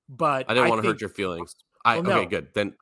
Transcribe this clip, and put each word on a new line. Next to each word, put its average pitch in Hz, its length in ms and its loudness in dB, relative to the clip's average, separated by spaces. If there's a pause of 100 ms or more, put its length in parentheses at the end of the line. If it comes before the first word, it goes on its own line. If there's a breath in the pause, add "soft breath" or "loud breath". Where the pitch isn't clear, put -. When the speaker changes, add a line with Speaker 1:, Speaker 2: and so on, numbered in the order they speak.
Speaker 1:
but 135 400 -2
Speaker 2:
I 113 40 0
didn't 127 140 6
Speaker 1:
I - 20 4
Speaker 2:
wanna 110 140 0
Speaker 1:
think 110 120 0
Speaker 2:
hurt - 60 -12
your 98 80 -8
feelings. 87 460 -8 (280)
I, 117 160 4
Speaker 1:
Well, 185 120 0
Speaker 2:
okay, 165 140 2
Speaker 1:
no. 85 40 -14
Speaker 2:
good. 82 240 -6
Then, 101 280 -2